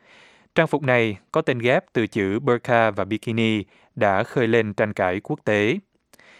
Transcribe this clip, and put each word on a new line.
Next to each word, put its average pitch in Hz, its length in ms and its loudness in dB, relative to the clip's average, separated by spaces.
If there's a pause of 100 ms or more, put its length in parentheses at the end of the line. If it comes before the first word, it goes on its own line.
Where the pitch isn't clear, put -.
(560)
Trang 160 120 2
phục 147 140 -2
này 117 360 2 (140)
có 160 100 0
tên 131 180 -2
ghép 123 340 0
từ 110 140 0
chữ 101 320 0
burqa 120 520 0
và 101 140 -4
bikini 110 580 -2 (320)
đã 101 280 2
khơi 123 240 -2
lên 113 260 0
tranh 107 200 -2
cãi 95 260 -2
quốc - 240 -8
tế. 107 360 0 (600)